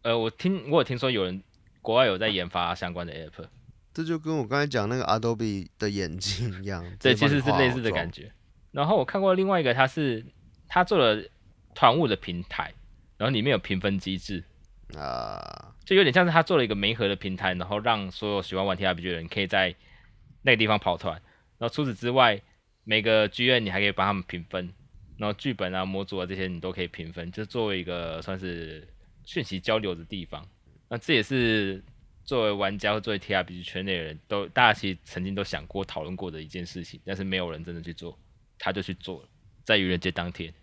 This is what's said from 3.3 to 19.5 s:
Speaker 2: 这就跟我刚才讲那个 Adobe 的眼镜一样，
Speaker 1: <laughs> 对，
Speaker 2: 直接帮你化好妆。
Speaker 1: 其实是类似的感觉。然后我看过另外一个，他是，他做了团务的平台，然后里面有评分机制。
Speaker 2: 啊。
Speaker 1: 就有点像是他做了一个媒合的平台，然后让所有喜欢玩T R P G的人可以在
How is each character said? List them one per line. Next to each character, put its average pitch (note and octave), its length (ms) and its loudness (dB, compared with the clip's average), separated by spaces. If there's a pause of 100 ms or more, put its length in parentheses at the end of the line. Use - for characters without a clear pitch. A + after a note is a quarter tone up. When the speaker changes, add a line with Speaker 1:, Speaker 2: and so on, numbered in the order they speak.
Speaker 2:
这 D#3+ 100 -8
就 E3 160 -4
跟 D#3 200 -4
我 A#2+ 80 -2
刚 C3+ 120 -2
才 D3 80 2
讲 A#2 220 0
那 B2 80 0
个 B2 80 -2
Adobe A2 640 0 (100)
的 G#2+ 100 0
眼 F#2+ 300 -4
镜 F#2+ 440 -4
一 G2 40 -8
样， F#2 240 -6
Speaker 1:
<laughs> F#2 80 -14
对， B2+ 160 6
Speaker 2:
直 G#2+ 60 0
接 C#3+ 80 4
帮 D3 80 4
你 C#3 40 4
化 C#3 120 2
好 - 60 4
妆。 - 0 -
Speaker 1:
其 C3 100 6
实 - 0 -
是 - 0 -
类 - 20 4
似 B2 120 -2
的 A2+ 80 2
感 E2+ 200 -2
觉。 - 220 -16 (380)
然 C#3+ 160 -2
后 G#3 100 4
我 E3+ 80 4
看 G3 160 -2
过 F#3+ 140 6
另 F#3+ 120 2
外 F#3+ 140 2
一 - 20 0
个， B2 120 4
他 C3 120 6
是， C3 380 -2 (420)
他 F3+ 160 2
做 F#3 140 2
了 A2 260 6 (520)
团 B2 200 8
务 D3+ 140 4
的 G2+ 80 2
平 F2 280 -6
台， - 280 -6 (460)
然 G#2+ 100 0
后 C3+ 40 2
里 G#2+ 100 2
面 C3+ 100 2
有 G#2+ 60 4
评 F#2 200 -2
分 G2 200 0
机 F#2+ 180 -4
制。 F2 260 -8 (540)
Speaker 2:
啊。 G1+ 760 -8 (100)
Speaker 1:
就 F#3+ 100 0
有 G3 80 8
点 F3 80 6
像 F3+ 140 6
是 E3+ 80 2
他 E3 100 8
做 F3 140 2
了 C3 80 6
一 - 20 0
个 G#2+ 80 0
媒 G2+ 200 0
合 G#2+ 120 0
的 G2+ 80 2
平 F#2+ 220 -6
台， F#2+ 180 0
然 F2 140 -6
后 G#2 120 -2
让 G#2+ 300 0
所 G#2 200 -6
有 G2+ 120 0
喜 F#2 140 -6
欢 F#2+ 80 0
玩 F#2+ 100 0
T F#2+ 120 -2
R F2+ 80 4
P E2+ 80 -8
G F#2 60 -4
的 F2 60 -2
人 E2 140 -8
可 G2+ 140 -4
以 F#2+ 40 0
在 F#2 280 0 (680)